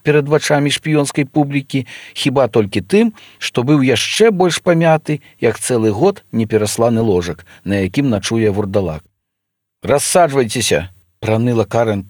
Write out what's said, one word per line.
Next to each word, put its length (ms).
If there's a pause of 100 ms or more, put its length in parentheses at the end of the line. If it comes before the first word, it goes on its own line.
перад 260
вачамі 400
шпіёнскай 560
публікі 600 (280)
хіба 340
толькі 340
тым, 320 (240)
што 260
быў 180
яшчэ 500
больш 300
памяты, 600 (180)
як 200
цэлы 320
год 400
не 140
перасланы 560
ложак, 440 (180)
на 220
якім 240
начуе 420
вурдалак. 500 (800)
"Рассаджвайцеся!" 1080 (300)
праныла 460
Карен 440